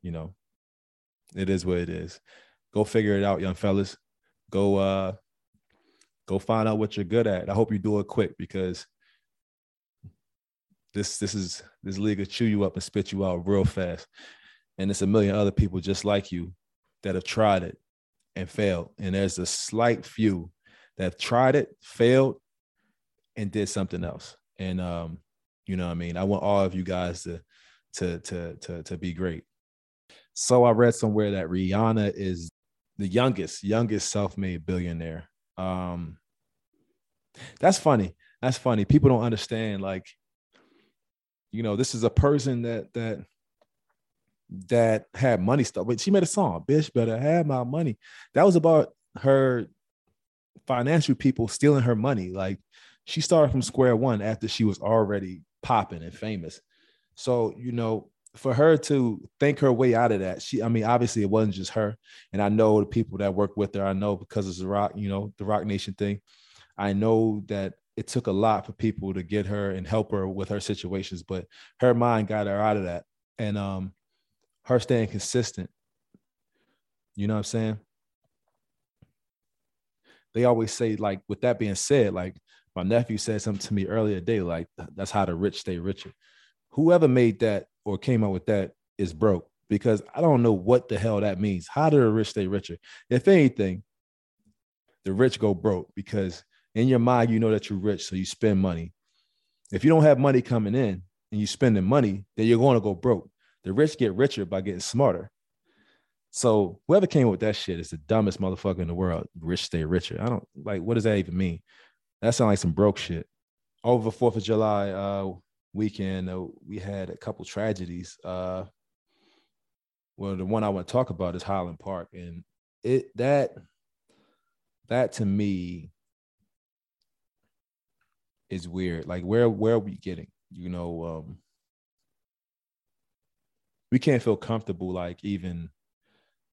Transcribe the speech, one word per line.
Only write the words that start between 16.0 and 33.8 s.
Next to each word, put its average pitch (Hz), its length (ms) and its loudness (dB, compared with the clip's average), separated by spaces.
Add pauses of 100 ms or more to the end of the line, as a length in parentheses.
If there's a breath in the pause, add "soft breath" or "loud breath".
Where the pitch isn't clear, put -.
like 101 260 0
you 87 220 -8 (500)
that 98 120 -4
have 92 80 -6
tried 101 400 2
it - 140 -10 (580)
and 90 140 -8
failed. 95 400 -2 (100)
And 95 160 -4
there's 98 240 -2
a 90 60 -4
slight 113 600 -2
few 92 460 -2 (460 soft breath)
that 92 60 -4
have 90 140 -4
tried 131 380 4
it, - 260 -2
failed, 127 600 4 (920)
and 101 160 -6
did 101 180 -2
something 92 340 -4
else. - 320 -12 (220)
And, 92 240 -6
um, 85 380 -8 (480)
you 95 100 -4
know 90 80 -4
what 87 60 -4
I 85 40 -6
mean? 85 220 -6
I 92 60 -2
want 98 180 0
all 101 200 2
of 92 120 0
you 92 100 -6
guys 90 400 -6
to, 85 180 -12 (520 soft breath)
to, 85 260 -4
to, 85 360 -10
to, 85 280 -12
to 87 140 -10
be 87 160 -8
great. 85 300 -6 (880 soft breath)
So 127 300 4
I 120 80 6
read 113 240 4
somewhere 107 360 0
that 95 160 -4
Rihanna 101 680 0
is 90 340 -6 (480)
the 101 100 -4
youngest, 98 560 0
youngest 107 460 -2